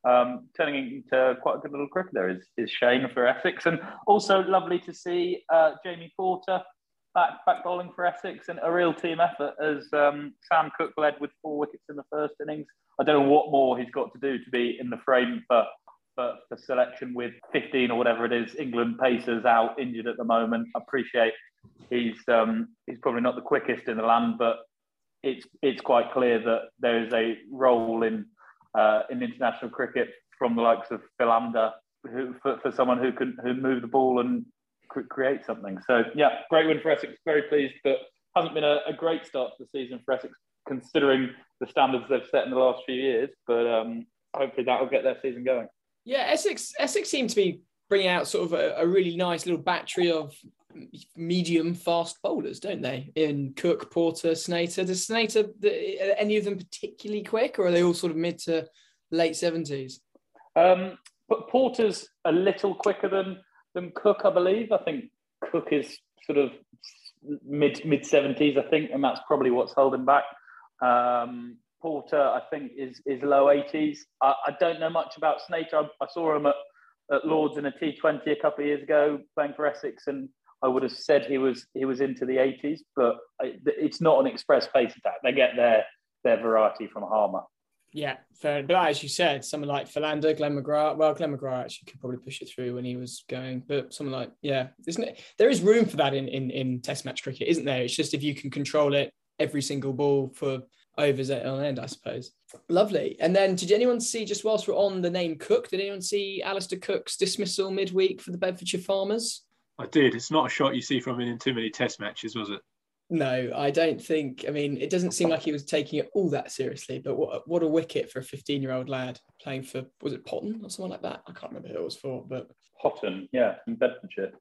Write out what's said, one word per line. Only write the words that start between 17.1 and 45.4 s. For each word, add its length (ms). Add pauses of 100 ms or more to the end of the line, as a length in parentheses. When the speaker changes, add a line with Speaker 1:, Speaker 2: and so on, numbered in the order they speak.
Speaker 1:
with 180 (220)
fifteen 360
or 80
whatever 280
it 80
is, 260
England 420
pacers 440
out 340
injured 280
at 100
the 80
moment. 500
I 40
appreciate 540 (560)
he's, 280 (100)
um, 420 (160)
he's 160
probably 200
not 140
the 60
quickest 460
in 100
the 60
land, 340
but 200 (680)
it's, 220 (160)
it's 200
quite 320
clear 260
that 220 (180)
there 240
is 80
a 260 (140)
role 520
in, 220 (520)
uh, 320
in 140
international 480
cricket 400 (260)
from 180
the 60
likes 300
of 100 (160)
Philander, 540 (320)
who, 380
for, 200
for 100
someone 280
who 120
can, 320
who 120
move 260
the 60
ball 340
and 240 (440)
cre-, 200
create 340
something. 340 (100)
So, 160 (120)
yeah, 140 (200)
great 180
win 120
for 120
Essex. 220 (120)
Very 240
pleased, 240 (100)
but 140 (360)
hasn't 200
been 100
a, 240
a 60
great 320
start 320
to 80
the 40
season 360
for 80
Essex, 200 (340)
considering 640 (280)
the 80
standards 420
they've 120 (100)
set 140
in 60
the 60
last 280
few 100
years. 340 (160)
But, 220
um, 380 (280)
hopefully 320
that 140
will 80
get 160
their 180
season 220